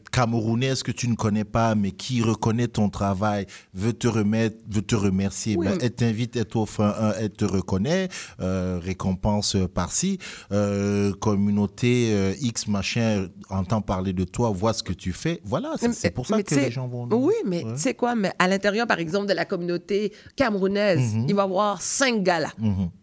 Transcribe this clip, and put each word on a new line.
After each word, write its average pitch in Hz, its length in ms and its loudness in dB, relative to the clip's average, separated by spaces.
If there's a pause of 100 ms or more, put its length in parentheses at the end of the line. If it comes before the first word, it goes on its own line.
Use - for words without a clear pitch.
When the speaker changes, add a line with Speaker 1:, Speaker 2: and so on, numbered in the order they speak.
(120)
Speaker 1:
camerounaise 120 680 0
que - 100 -4
tu 120 160 -4
ne 120 60 2
connais 107 300 0
pas, 113 320 2
mais 98 160 0
qui 117 320 -2
reconnaît 113 440 0
ton 107 220 0
travail, 101 560 0 (300)
veut 104 180 0
te 120 140 -2
remettre, 110 500 2 (100)
veut 107 140 -2
te - 140 -2
remercier, 98 600 0
Speaker 2:
Oui, 95 120 0
Speaker 1:
ben, 101 80 2
Speaker 2:
mais 165 100 -2
Speaker 1:
elle 120 80 0
t'invite, 117 420 -2
elle 113 120 -2
t'offre 107 340 -2
un, 107 280 2
un, 104 100 2
elle 110 100 -2
te - 160 -2
reconnaît, 101 640 0 (300)
euh, 92 420 -2
récompense 95 760 -2 (160)
par-ci, 180 460 -2 (340)
euh, 101 640 2
communauté, 104 1000 2
euh, 98 280 2
X 117 260 -2
machin, 104 640 0 (220)
entend 95 300 0
parler 95 320 -2
de 90 100 0
toi, 120 260 -2
voit 104 240 0
ce - 80 -8
que - 120 -4
tu 87 200 -6
fais, - 300 -4
voilà, 202 360 -4
c'est, 233 100 2
Speaker 2:
Mais, 233 40 0
Speaker 1:
c'est - 160 -2
pour - 160 -6
ça 220 100 0
Speaker 2:
mais 214 80 2
Speaker 1:
que - 60 -6
Speaker 2:
tu 156 60 2
sais, 277 100 4
Speaker 1:
les - 60 0
gens 127 160 -6
vont. 120 240 -6
Speaker 2:
oui, 269 240 4 (100)
mais 175 180 -2
Speaker 1:
Ouais. 113 120 -4
Speaker 2:
tu 139 40 -6
sais 240 140 0
quoi, 240 220 0
mais 196 240 -2
à 180 80 6
l'intérieur, 196 400 0
par 226 100 2
exemple, 170 300 -2
de 196 60 2
la 170 120 -2
communauté 175 680 -2 (240)
camerounaise, 196 800 2
Speaker 1:
Mhm. 110 160 2
Speaker 2:
il 196 60 2
va 202 80 4
y - 20 0
avoir 190 380 0
cinq 240 400 2
galas. 175 340 2
Speaker 1:
Mhm. 98 320 0 (140)